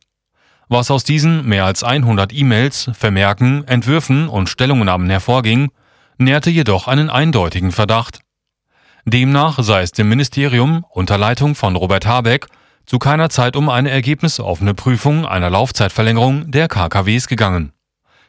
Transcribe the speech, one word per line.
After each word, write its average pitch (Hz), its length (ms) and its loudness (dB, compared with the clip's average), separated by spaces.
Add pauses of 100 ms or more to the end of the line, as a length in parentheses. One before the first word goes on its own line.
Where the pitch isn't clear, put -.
(680)
Was 123 220 0
aus 135 120 0
diesen 156 420 0
mehr 98 200 0
als 95 180 -2
einhundert 117 480 0
E-Mails, 131 640 0
Vermerken, 110 720 0
Entwürfen 135 640 0
und 95 180 -2
Stellungnahmen 98 640 0
hervorging, 120 600 0 (460)
nährte 139 320 2
jedoch 113 380 0
einen 147 220 0
eindeutigen 95 640 0
Verdacht. 110 480 -2 (840)
Demnach 135 580 0
sei 104 200 2
es 90 100 -4
dem 107 160 0
Ministerium 139 840 0
unter 92 280 -2
Leitung 123 380 0
von 95 200 -2
Robert 92 300 0
Habeck 120 420 0 (380)
zu 127 140 0
keiner 156 300 0
Zeit 123 260 0
um 143 140 0
eine 127 200 0
ergebnisoffene 110 840 -2
Prüfung 147 520 0
einer 87 240 -2
Laufzeitverlängerung 117 1040 0
der 156 160 2
K 90 220 -2
K 98 160 0
Ws 113 220 0
gegangen. 92 460 -2 (560)